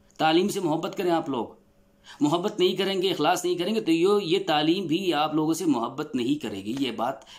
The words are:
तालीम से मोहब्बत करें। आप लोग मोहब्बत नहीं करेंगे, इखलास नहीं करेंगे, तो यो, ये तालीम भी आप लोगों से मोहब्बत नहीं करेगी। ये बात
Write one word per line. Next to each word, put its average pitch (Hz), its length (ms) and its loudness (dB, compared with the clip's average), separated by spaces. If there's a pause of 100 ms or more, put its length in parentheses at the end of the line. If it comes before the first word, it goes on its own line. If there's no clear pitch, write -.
(200)
तालीम 160 280 4
से 202 120 -4
मोहब्बत 160 360 -2
करें। 180 160 0
आप 160 180 0
लोग 120 280 -6 (640)
मोहब्बत 175 380 0
नहीं 185 180 2
करेंगे, 190 320 0
इखलास 165 360 0
नहीं 180 120 0
करेंगे, 208 240 -2
तो 160 100 0
यो, 185 280 4
ये 180 200 0
तालीम 160 480 2
भी 175 240 0
आप 147 240 0
लोगों 156 180 2
से 165 120 -2
मोहब्बत 131 500 -2
नहीं 127 240 0
करेगी। 104 400 -6
ये 131 120 -2
बात 110 340 -4 (140)